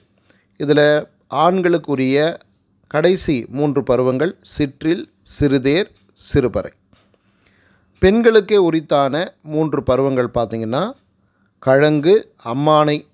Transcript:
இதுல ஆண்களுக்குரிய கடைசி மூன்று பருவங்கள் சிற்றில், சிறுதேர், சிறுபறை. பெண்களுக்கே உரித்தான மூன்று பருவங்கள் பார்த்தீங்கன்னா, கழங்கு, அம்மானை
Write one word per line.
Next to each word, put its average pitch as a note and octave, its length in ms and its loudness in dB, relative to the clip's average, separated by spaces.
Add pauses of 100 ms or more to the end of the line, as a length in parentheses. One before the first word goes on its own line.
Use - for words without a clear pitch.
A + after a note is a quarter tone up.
(580)
இதுல D3 460 2 (260)
ஆண்களுக்குரிய D#3 1080 0 (500)
கடைசி D#3+ 640 -2
மூன்று C#3 340 -2
பருவங்கள் B2+ 600 -2
சிற்றில், - 680 -6 (300)
சிறுதேர், C#3 500 0 (220)
சிறுபறை. A2+ 580 -4 (1300)
பெண்களுக்கே G#3+ 580 4
உரித்தான D#3+ 760 0 (100)
மூன்று D3+ 400 -4
பருவங்கள் C3 520 0
பார்த்தீங்கன்னா, A#2 580 -4 (640)
கழங்கு, D3+ 760 2 (120)
அம்மானை D3 680 0